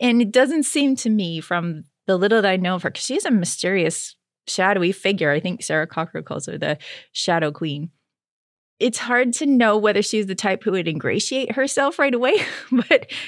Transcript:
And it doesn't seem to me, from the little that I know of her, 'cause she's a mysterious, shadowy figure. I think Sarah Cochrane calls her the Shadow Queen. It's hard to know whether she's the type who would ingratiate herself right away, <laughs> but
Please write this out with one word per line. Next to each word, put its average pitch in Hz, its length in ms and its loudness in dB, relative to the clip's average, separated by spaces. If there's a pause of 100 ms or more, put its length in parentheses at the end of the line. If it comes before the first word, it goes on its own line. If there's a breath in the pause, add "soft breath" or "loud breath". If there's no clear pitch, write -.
And 240 220 4
it 208 100 0
doesn't 269 320 4
seem 285 340 2
to 240 120 -2
me, 180 300 0
from 170 440 -4 (240)
the 190 100 2
little 208 240 4
that 196 100 4
I 185 60 2
know 185 180 0
of 180 80 -6
her, - 80 -4
'cause - 120 -10
she's 320 220 -4
a 339 60 0
mysterious, 180 840 0 (320)
shadowy 185 440 2
figure. 185 400 0
I 147 80 2
think 180 240 -6
Sarah 156 240 -2
Cochrane 165 360 -6
calls 147 240 -10
her - 100 -10
the 151 200 -2 (340 loud breath)
Shadow 165 400 0
Queen. 151 400 -6 (880)
It's 233 200 0
hard 247 340 0
to 311 120 -4
know 240 320 4
whether 208 240 2
she's 214 240 -2
the 190 100 -6
type 190 280 -2
who 214 80 0
would 180 160 0
ingratiate 165 640 -2
herself 277 480 0
right 277 140 2
away, 247 280 2 (160)
<laughs> - 140 -10
but - 400 0 (160 loud breath)